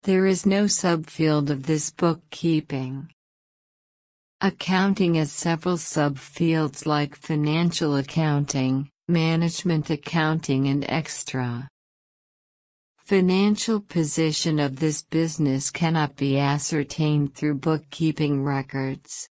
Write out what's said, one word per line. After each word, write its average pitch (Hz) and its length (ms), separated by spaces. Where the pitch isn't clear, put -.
There 190 220
is 190 200
no 196 180
subfield 160 840
of 135 140
this 151 260
bookkeeping. 151 1200
Accounting 185 760
has 156 160
several 170 440
subfields 156 1080
like 147 300
financial 156 800
accounting, 139 920
management 165 840
accounting 156 760
and 139 200
extra. 127 800
Financial 202 840
position 160 760
of 135 180
this 151 260
business 156 680
cannot 160 460
be 139 240
ascertained 143 960
through 151 200
bookkeeping 151 880
records. 135 880